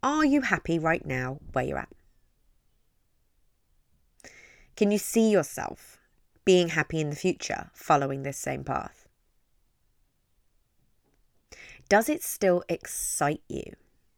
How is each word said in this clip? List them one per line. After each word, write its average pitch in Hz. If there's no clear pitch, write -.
Are 302
you 285
happy 170
right 160
now 127
where 131
you're 135
at? -
Can 202
you 208
see 220
yourself -
being 180
happy 160
in 151
the 147
future -
following 139
this 139
same 135
path? -
Does 220
it 311
still 180
excite -
you? -